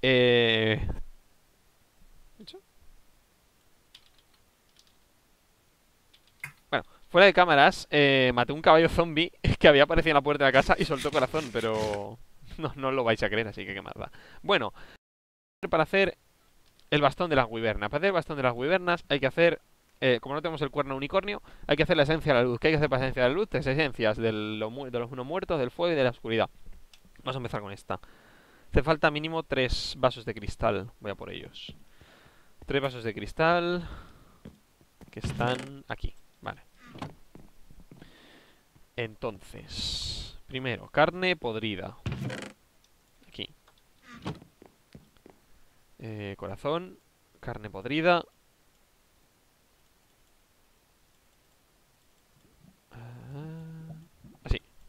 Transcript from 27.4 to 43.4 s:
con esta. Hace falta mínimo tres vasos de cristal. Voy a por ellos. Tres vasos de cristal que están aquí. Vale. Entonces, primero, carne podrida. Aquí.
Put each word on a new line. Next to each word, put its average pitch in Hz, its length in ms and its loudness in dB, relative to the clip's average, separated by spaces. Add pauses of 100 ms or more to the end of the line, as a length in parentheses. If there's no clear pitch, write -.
con 101 100 -12
esta. 98 280 -8 (720)
Hace 147 120 4
falta 156 280 2
mínimo 160 320 -4
tres - 540 -2
vasos 127 280 0
de 117 80 -6
cristal. 104 680 -4
Voy 104 120 -10
a 98 40 -8
por - 160 -14
ellos. - 440 -16 (880)
Tres 135 160 0
vasos 127 220 -6
de 113 100 -4
cristal 170 760 -2 (1200)
que - 80 -16
están 127 680 -4
aquí. - 260 -6 (280)
Vale. - 200 -12 (2250)
Entonces, - 1400 -10 (100)
primero, 127 420 -8
carne 175 460 0
podrida. 107 600 -6 (1300)
Aquí. - 220 -14 (2500)